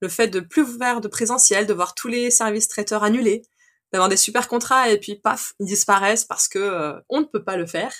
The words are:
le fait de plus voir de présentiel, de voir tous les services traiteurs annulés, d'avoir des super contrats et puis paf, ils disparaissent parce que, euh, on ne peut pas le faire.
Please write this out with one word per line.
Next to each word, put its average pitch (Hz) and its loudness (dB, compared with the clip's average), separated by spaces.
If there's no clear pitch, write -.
le 190 -6
fait 226 0
de 185 -2
plus 180 0
voir 240 -2
de 214 -8
présentiel, 208 2
de 202 0
voir 180 -2
tous - -8
les 240 0
services 214 0
traiteurs 208 -4
annulés, 220 2
d'avoir 185 2
des 190 2
super - 0
contrats 240 2
et 208 4
puis 208 -10
paf, - -4
ils 202 -4
disparaissent 196 2
parce - -2
que, - -6
euh, 175 -4
on 277 0
ne 302 0
peut - -6
pas 190 -4
le 170 -4
faire. 175 -6